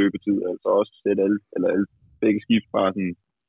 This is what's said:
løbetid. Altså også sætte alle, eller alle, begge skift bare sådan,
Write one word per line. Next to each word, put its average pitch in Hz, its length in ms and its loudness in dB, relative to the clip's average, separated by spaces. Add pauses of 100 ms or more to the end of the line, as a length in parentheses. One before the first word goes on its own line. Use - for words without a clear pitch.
løbetid. 98 380 0 (120)
Altså 90 180 -8 (120)
også 107 120 -4 (120)
sætte 98 220 0
alle, 104 120 2 (180)
eller 90 180 0
alle, 95 120 0 (360)
begge 107 240 2
skift 113 300 0
bare 98 160 0
sådan, 92 220 -6 (340)